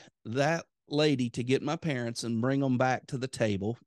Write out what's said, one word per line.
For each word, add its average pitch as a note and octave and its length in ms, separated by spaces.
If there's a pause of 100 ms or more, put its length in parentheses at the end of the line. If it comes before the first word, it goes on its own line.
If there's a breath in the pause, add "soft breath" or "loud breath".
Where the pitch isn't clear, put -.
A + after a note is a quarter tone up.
(240)
that C#3+ 420 (220)
lady C#3+ 440
to B2 120
get B2+ 180
my C#3+ 140
parents A#2+ 480
and A#2 160
bring C3+ 220
them B2+ 160
back B2+ 300
to C#3 100
the B2+ 100
table, G#2+ 600